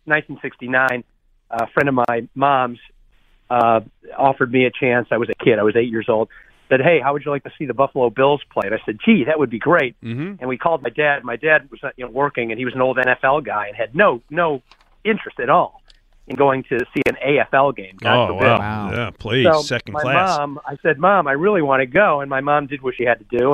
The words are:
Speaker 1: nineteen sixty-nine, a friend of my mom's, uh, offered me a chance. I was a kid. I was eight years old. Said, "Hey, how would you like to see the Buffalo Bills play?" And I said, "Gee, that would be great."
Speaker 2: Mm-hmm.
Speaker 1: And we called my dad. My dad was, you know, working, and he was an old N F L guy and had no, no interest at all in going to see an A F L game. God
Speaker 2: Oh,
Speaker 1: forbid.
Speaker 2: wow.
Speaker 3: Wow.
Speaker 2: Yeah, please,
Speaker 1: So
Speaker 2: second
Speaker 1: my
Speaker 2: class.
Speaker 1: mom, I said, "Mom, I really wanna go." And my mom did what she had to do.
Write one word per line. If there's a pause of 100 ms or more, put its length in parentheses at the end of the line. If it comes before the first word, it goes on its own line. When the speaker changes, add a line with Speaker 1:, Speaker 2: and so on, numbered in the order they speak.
Speaker 1:
nineteen
sixty-nine, (440)
a
friend
of
my
mom's, (680)
uh, (380)
offered
me
a
chance.
I
was
a
kid.
I
was
eight
years
old. (420)
Said,
"Hey,
how
would
you
like
to
see
the
Buffalo
Bills (100)
play?"
And
I
said,
"Gee,
that
would
be
great."
Speaker 2:
Mm-hmm.
Speaker 1:
And
we
called
my
dad.
My
dad
was, (160)
you
know,
working,
and
he
was
an
old
N
F
L
guy
and
had
no,
no (440)
interest
at
all (460)
in
going
to (140)
see
an
A
F
L
game.
God
Speaker 2:
Oh,
Speaker 1:
forbid.
Speaker 2:
wow.
Speaker 3:
Wow.
Speaker 2:
Yeah,
please,
Speaker 1:
So
Speaker 2:
second
Speaker 1:
my
Speaker 2:
class.
Speaker 1:
mom,
I
said,
"Mom,
I
really
wanna
go."
And
my
mom
did
what
she
had
to
do.